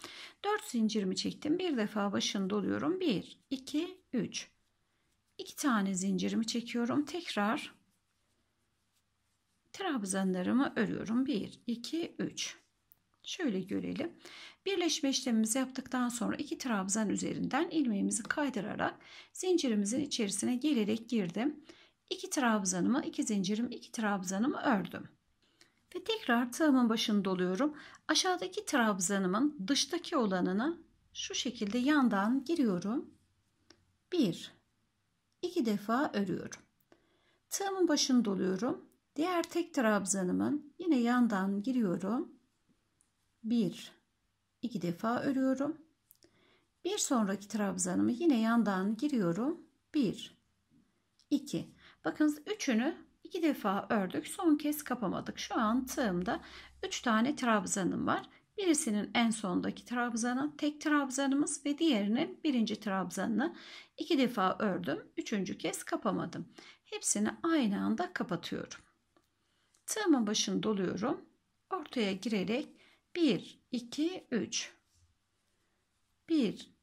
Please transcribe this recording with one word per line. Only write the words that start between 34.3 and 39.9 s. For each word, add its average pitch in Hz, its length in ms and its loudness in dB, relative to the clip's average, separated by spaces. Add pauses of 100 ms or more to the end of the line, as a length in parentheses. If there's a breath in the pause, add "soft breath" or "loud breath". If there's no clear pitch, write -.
iki 349 240 0
defa 226 480 0
örüyorum. - 480 -4 (880 soft breath)
Tığımın 381 380 0
başını 254 380 6
doluyorum. 190 600 0 (300)
Diğer 339 280 0
tek 339 300 -4
trabzanımın 202 1080 2